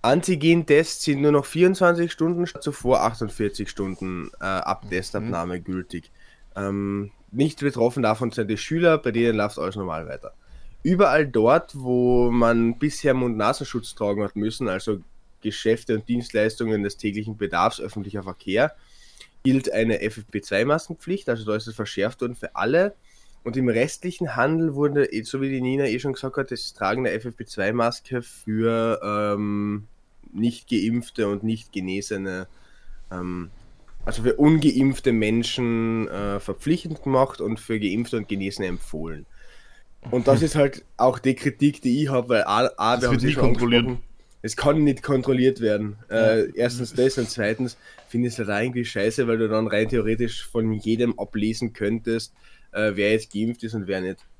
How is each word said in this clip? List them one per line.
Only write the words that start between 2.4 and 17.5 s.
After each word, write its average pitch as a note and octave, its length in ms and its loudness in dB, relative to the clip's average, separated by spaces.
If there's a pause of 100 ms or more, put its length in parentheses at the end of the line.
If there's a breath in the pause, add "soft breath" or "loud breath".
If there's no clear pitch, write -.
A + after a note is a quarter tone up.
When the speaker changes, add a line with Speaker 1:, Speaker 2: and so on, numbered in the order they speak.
Speaker 1:
statt - 160 -12
zuvor C3 400 0
achtundvierzig G#2+ 640 -2
Stunden, F#2 640 -6 (100)
äh, - 40 -8
ab F#2+ 400 -2
Speaker 2:
Mhm. - 60 -14
Speaker 1:
Testabnahme F2+ 720 -4
gültig. F2+ 500 -8 (460 soft breath)
Ähm, G2+ 540 -4 (220)
nicht C#3+ 280 0
betroffen B2 420 0
davon A2 280 2
sind G#2+ 180 -4
die G#2+ 80 0
Schüler, E3 420 2
bei B2 120 -2
denen A#2 260 2
läuft G#2 220 -2
alles F#2 180 -4
normal E2 320 -6
weiter. - 240 -12 (500 soft breath)
Überall D#3 440 4
dort, B2 480 4
wo B2 560 4
man A#2 480 4
bisher C#3+ 340 0
Mund-Nasenschutz B2 840 -2
tragen G#2 300 -2
hat G2+ 120 -8
müssen, A2 320 -4
also F#2+ 320 -2 (420)
Geschäfte A2+ 520 0
und G#2+ 140 -4
Dienstleistungen A2 760 0
des G2+ 140 -4
täglichen G#2+ 400 -4
Bedarfs, G2+ 440 0